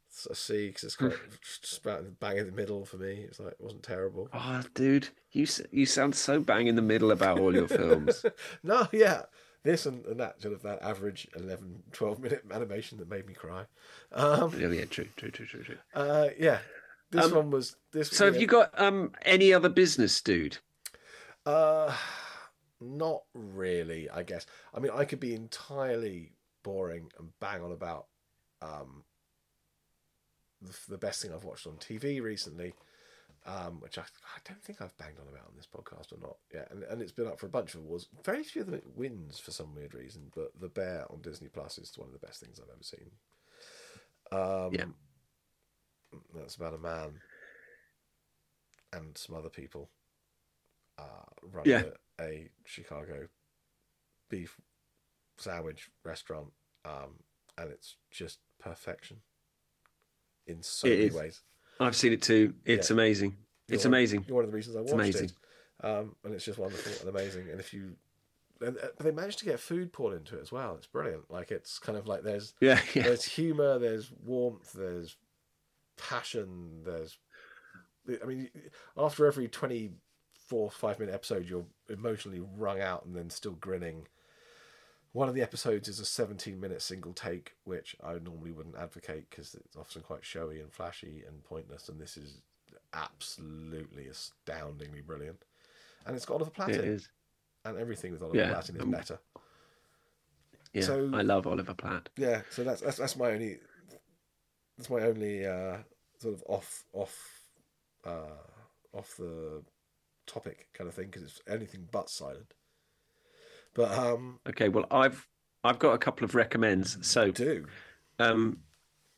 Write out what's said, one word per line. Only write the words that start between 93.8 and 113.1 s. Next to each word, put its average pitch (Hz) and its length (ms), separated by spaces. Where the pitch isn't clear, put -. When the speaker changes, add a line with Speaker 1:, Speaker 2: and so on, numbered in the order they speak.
Speaker 1:
astoundingly 73 920
brilliant. 76 420
And 127 100
it's - 100
got - 100
Oliver 160 160
Platt 196 180
Speaker 2:
It 104 80
Speaker 1:
in. 98 140
Speaker 2:
is. 104 180
Speaker 1:
And 107 120
everything 107 360
with 80 80
Oliver 82 160
Speaker 2:
Yeah. 92 120
Speaker 1:
Platt 92 200
in 85 80
is 85 60
Speaker 2:
Um, - 80
Speaker 1:
better. - 280
Speaker 2:
Yeah, 98 100
Speaker 1:
So, 139 300
Speaker 2:
I 107 100
love 98 240
Oliver 92 260
Platt. - 420
Speaker 1:
yeah, 120 360
so 123 120
that's, 127 180
that's, 139 160
that's 131 200
my 123 140
only, 107 280
that's 120 120
my 120 120
only, 107 440
uh, 92 340
sort 110 160
of 90 120
off, - 460
off, - 560
uh, 78 380
off - 240
the 80 460
topic - 460
kind 90 140
of 85 60
thing, 95 180
'cause 92 120
it's - 240
anything 98 440
but 104 180
silent. 69 440